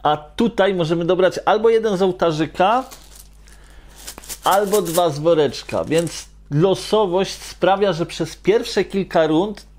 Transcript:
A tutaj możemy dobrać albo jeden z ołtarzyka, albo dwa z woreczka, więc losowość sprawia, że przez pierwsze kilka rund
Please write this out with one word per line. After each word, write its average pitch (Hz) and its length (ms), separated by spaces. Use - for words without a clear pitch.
A 151 140
tutaj 202 580
możemy 170 300
dobrać 175 400
albo 214 240
jeden 220 280
z 180 60
ołtarzyka, 185 800
albo 202 380
dwa 170 280
z 143 80
woreczka, 147 680
więc 160 440
losowość 185 840
sprawia, 190 600
że 170 140
przez - 300
pierwsze 208 480
kilka 180 420
rund 180 400